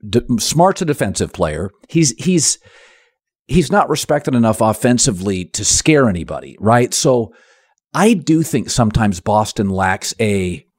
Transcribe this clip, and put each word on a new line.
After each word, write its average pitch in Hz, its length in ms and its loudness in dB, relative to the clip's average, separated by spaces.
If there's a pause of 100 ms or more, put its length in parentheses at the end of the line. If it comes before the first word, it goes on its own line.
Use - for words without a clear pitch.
D-, 117 120 0 (180)
Smart's 175 440 0
a 185 40 -4
defensive 113 460 -4
player. 85 380 -4 (180)
He's, 160 240 2 (120)
he's, 165 360 0 (880)
he's 151 240 0
not 196 180 2
respected 147 460 -2
enough 113 240 2
offensively 104 880 0
to - 180 -10
scare 143 460 2
anybody, 73 500 -8
right? 120 340 2
So 123 400 0 (600)
I 208 220 4
do 160 280 2
think 139 260 -4
sometimes 104 520 0
Boston 104 480 0
lacks 95 500 -2
a 95 460 -2 (140)